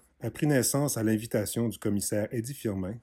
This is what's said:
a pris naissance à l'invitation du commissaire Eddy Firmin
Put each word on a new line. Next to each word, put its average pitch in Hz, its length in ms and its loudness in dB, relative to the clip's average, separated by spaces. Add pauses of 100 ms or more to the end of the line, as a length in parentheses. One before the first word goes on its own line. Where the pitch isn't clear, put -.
(200)
a 113 120 -4
pris - 160 0
naissance 143 500 2
à 110 60 0
l'invitation 110 640 0
du 107 80 -6
commissaire 104 540 0
Eddy 123 240 -6
Firmin 98 480 -4